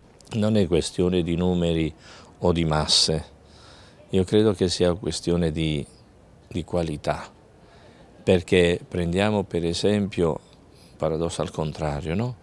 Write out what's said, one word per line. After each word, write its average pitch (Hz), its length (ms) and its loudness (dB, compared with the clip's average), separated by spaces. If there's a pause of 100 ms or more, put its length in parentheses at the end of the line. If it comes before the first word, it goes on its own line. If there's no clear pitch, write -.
(340)
Non 107 240 2
è 98 100 4
questione 90 560 2
di 82 140 -2
numeri 85 560 0 (460)
o 90 120 2
di 85 140 0
masse, 78 600 0 (840)
io 95 160 2
credo 107 280 4
che 95 140 0
sia 87 260 2
questione 85 580 -2
di, 78 320 -2 (640)
di 85 160 -8
qualità, 78 680 -4 (920)
perché 87 680 4
prendiamo 95 560 0
per 85 220 -4
esempio, 92 760 0 (560)
paradosso 80 440 -2
al - 80 -4
contrario, 76 640 -4
no? 120 300 -4